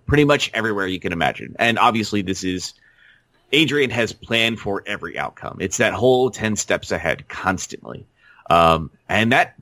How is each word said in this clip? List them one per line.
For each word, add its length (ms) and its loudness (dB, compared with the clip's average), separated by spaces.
pretty 180 4
much 300 2
everywhere 340 -2
you 120 -4
can 120 -4
imagine. 480 -4
And 180 2
obviously 440 2
this 220 -6
is, 300 -6
Adrian 380 2
has 240 -2
planned 480 -2
for 240 -6
every 320 -10
outcome. 420 -8
It's 180 -4
that 160 2
whole 380 2
ten 240 -2
steps 360 -4
ahead 360 -4
constantly. 800 -6
Um, 420 4
and 240 2
that 280 2